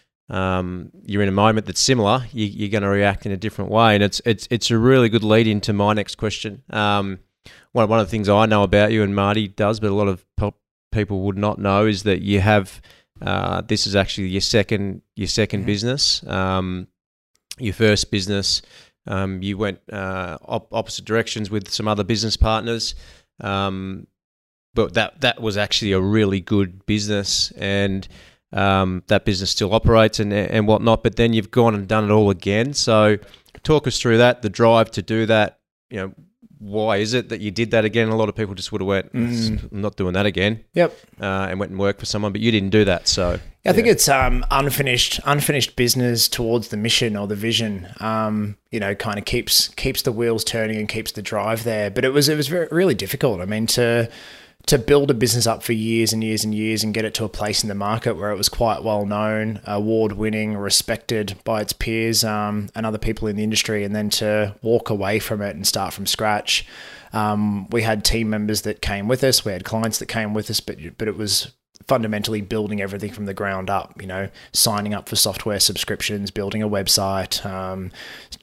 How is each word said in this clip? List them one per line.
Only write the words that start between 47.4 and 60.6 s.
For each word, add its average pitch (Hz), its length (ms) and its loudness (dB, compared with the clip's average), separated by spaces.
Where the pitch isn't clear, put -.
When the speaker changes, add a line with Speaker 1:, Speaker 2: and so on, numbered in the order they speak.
Speaker 2:
Um, 107 600 -2
you 117 80 -6
know, 101 160 -2
kind 104 240 -4
of 101 60 -8
keeps, - 440 0
keeps - 340 -4
the 127 100 0
wheels 113 320 0
turning 110 320 -2
and 107 120 -4
keeps 110 220 -6
the 107 120 -10
drive 110 420 -2
there. 107 260 -2
But 120 140 -2
it 131 60 2
was, 143 180 4
it 156 80 2
was 147 100 -2
very, 165 240 -2
really 170 240 2
difficult. 98 460 -2
I 90 40 -6
mean, 107 240 -2
to, 117 400 2
to 147 140 4
build 143 320 4
a 135 40 4
business 117 300 2
up 113 200 -2
for - 80 -2
years 113 400 2
and 110 100 -2
years 110 220 -2
and 107 100 -2
years 110 300 -2
and 107 100 -2
get 110 100 -2
it 110 100 -6
to 110 100 -4
a 107 40 -4
place 107 360 -4
in 110 40 -6
the 101 60 -6
market 104 400 -2
where 95 160 -4
it 104 60 -4
was 101 120 -2
quite 110 360 0
well 104 200 0
known, 107 600 -2
award 107 460 0
winning, 107 440 -4
respected 101 840 -4